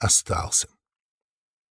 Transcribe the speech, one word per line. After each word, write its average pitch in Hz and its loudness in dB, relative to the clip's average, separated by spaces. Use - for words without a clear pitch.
остался. - 0